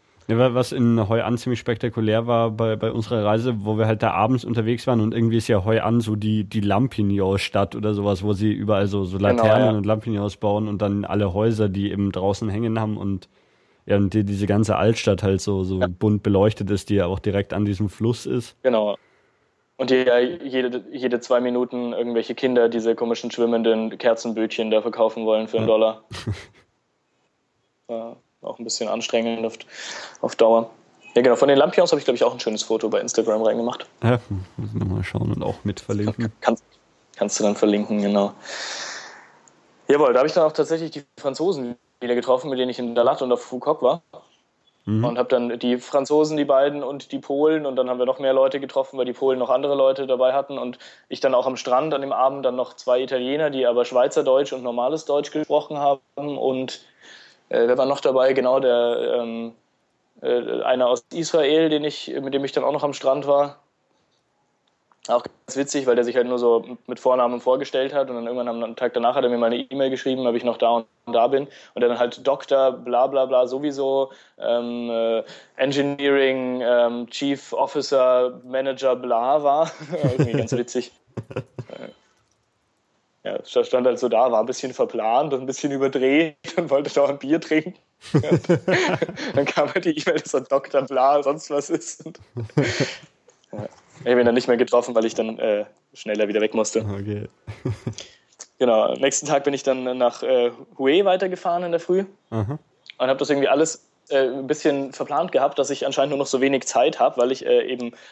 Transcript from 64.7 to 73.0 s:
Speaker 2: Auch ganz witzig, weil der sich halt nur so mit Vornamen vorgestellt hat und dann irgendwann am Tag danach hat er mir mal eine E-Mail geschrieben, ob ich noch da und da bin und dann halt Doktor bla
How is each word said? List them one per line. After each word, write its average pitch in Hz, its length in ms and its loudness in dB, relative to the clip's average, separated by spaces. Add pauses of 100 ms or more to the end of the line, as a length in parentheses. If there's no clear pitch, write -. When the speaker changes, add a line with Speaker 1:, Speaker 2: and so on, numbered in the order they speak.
Speaker 2:
Auch 120 160 2
ganz - 340 -14
witzig, 139 300 -2
weil 120 80 4
der 120 100 2
sich 120 100 -2
halt 123 120 2
nur 123 100 -2
so 117 480 0
mit 123 140 -10
Vornamen 123 420 2
vorgestellt 131 500 0
hat 135 200 -2
und 120 60 -8
dann 117 100 -8
irgendwann 120 360 -6
am 113 120 -8
Tag 123 180 -2
danach 123 220 2
hat 139 80 0
er 120 80 4
mir 120 80 0
mal 117 80 2
eine 120 100 0
E-Mail 135 320 -2
geschrieben, 131 380 -2
ob 117 80 2
ich 127 80 -4
noch 120 140 -2
da 117 120 2
und 117 160 0 (220)
da 117 200 2
bin 135 200 0 (260)
und 123 80 -4
dann 120 160 2
halt 123 300 -2
Doktor 135 460 2
bla 120 340 0